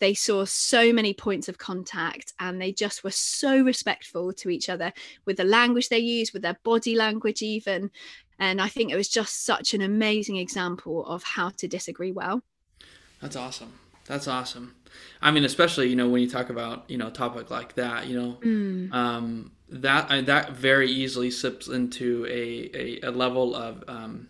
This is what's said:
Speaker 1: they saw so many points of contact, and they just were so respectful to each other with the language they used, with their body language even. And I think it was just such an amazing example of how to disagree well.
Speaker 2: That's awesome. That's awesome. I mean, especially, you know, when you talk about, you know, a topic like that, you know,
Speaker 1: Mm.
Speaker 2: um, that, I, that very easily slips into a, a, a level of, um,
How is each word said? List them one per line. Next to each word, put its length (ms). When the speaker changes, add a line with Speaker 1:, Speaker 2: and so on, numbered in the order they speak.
Speaker 1:
they 120
saw 300
so 480
many 220
points 340
of 100
contact, 800
and 220
they 120
just 300
were 80
so 500
respectful 720
to 160
each 180
other 240
with 120
the 80
language 420
they 120
used, 340
with 80
their 220
body 320
language 460
even. 500
And 200
I 80
think 240
it 60
was 100
just 380
such 280
an 80
amazing 540
example 680
of 180
how 260
to 180
disagree 440
well. 320
Speaker 2:
That's 160
awesome. 420
That's 220
awesome. 480
I 100
mean, 140
especially, 420
you 80
know, 140
when 120
you 80
talk 200
about, 400
you 80
know, 100
a 40
topic 400
like 240
that, 320
you 120
know, 240
Speaker 1:
Mm. 500
Speaker 2:
um, 580
that, 420
I, 100
that 300
very 400
easily 400
slips 380
into 580
a, 800
a, 40
a 20
level 440
of, 320
um, 420